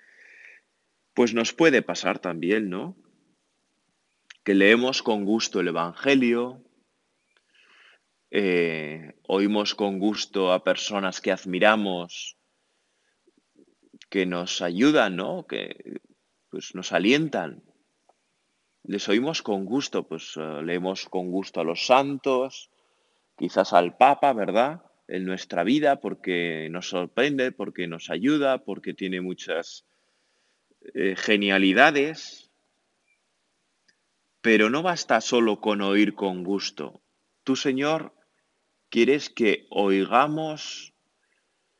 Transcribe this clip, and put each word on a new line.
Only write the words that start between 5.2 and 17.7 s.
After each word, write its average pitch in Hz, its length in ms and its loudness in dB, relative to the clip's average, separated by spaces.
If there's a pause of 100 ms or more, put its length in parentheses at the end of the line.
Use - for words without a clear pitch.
gusto 107 340 -2
el 87 80 0
Evangelio, 120 960 0 (1700)
eh, 80 840 -2 (100)
oímos 101 500 0
con 101 240 -2
gusto 98 540 0
a 92 120 0
personas 92 560 -2
que - 120 0
admiramos, 92 1080 0 (1700)
que 95 160 0
nos 90 380 -6
ayudan, 101 540 2
¿no? 143 300 -8
Que, - 540 -10 (480)
pues, - 260 -14
nos 92 180 -10
alientan. 107 680 0 (1200)